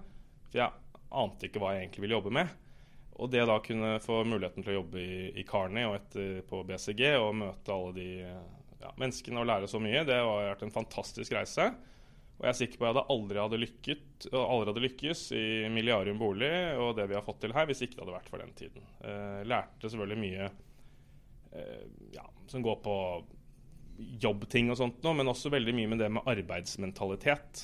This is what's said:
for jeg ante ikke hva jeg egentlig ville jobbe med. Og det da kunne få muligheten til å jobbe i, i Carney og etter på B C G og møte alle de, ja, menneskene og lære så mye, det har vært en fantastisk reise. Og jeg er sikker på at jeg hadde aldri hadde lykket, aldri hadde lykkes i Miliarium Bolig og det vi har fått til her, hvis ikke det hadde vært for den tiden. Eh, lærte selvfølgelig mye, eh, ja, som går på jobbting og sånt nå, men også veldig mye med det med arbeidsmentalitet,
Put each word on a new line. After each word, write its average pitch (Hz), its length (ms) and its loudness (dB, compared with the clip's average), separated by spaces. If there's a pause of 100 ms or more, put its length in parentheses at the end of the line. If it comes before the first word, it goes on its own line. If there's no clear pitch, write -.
(500)
for - 100 0
jeg - 440 -2 (200)
ante 101 240 -4
ikke 104 160 -4
hva 98 120 2
jeg 92 100 -4
egentlig 98 180 -8
ville 110 160 4
jobbe 101 160 0
med. 165 160 4 (680)
Og 127 160 -4
det 120 160 6
da 107 100 8
kunne 110 440 0
få 113 220 2
muligheten 98 380 0
til 101 120 0
å 98 80 2
jobbe 90 180 -6
i, 92 180 -4 (220)
i - 20 -4
Carney 101 460 0
og 101 80 0
etter 95 480 -4
på 92 220 -6
B 95 100 -4
C 107 160 -2
G 139 240 4
og 107 180 4
møte 101 380 -4
alle 92 220 -2
de, 92 120 -6 (720)
ja, - 140 -12 (100)
menneskene 120 400 -2
og 120 80 2
lære 98 220 2
så 110 100 0
mye, 117 240 2
det 127 160 6
har 104 300 2
vært 98 160 -6
en 107 80 -8
fantastisk 113 580 -4
reise. 151 380 2 (680)
Og - 80 -2
jeg 123 60 6
er 117 80 2
sikker 117 180 -2
på 120 80 2
at 117 60 4
jeg - 20 4
hadde 139 220 4
aldri 104 260 -2
hadde 110 220 0
lykket, - 640 -8
aldri 120 400 4
hadde 117 160 0
lykkes 143 360 -2 (120)
i 110 120 0 (280)
Miliarium 110 480 4
Bolig 110 300 2 (260)
og 120 220 2
det 101 100 2
vi 98 80 0
har 104 80 -2
fått - 160 -6
til 113 140 -2
her, 156 100 4
hvis 139 160 0
ikke 120 160 -4
det 95 60 -8
hadde 90 160 -8
vært - 100 -16
for - 140 -8
den - 100 -14
tiden. - 300 -14 (180)
Eh, 101 380 -6 (100)
lærte 110 400 -2
selvfølgelig 107 320 -2
mye, 95 300 -2 (1080)
eh, 53 300 -12 (260)
ja, - 140 -14 (260)
som 127 80 -2
går 110 240 4
på 101 120 2 (1200)
jobbting 113 480 4
og 120 80 2
sånt 123 240 0
nå, 160 160 4
men 135 140 4
også 135 180 -2
veldig 120 240 2
mye 113 160 2
med 113 140 2
det 104 100 2
med 117 160 0
arbeidsmentalitet, 98 1300 -2